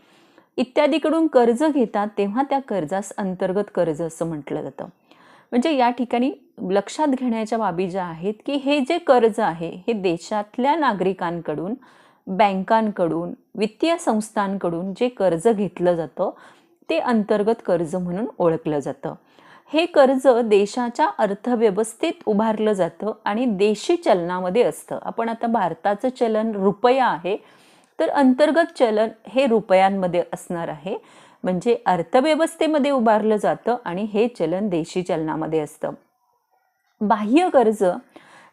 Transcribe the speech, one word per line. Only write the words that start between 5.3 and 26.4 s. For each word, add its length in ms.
म्हणजे 240
या 140
ठिकाणी 420
लक्षात 460
घेण्याच्या 500
बाबी 320
ज्या 160
आहेत 280
की 80
हे 260
जे 180
कर्ज 420
आहे 300
हे 60
देशातल्या 840
नागरिकांकडून, 960
बँकांकडून, 1040
वित्तीय 420
संस्थांकडून 960
जे 160
कर्ज 380
घेतलं 480
जातं 360
ते 100
अंतर्गत 560
कर्ज 300
म्हणून 300
ओळखलं 420
जातं. 360
हे 120
कर्ज 420
देशाच्या 880
अर्थव्यवस्थेत 960
उभारलं 480
जातं 380
आणि 200
देशी 500
चलनामध्ये 680
असतं. 380
आपण 280
आता 180
भारताचं 640
चलन 320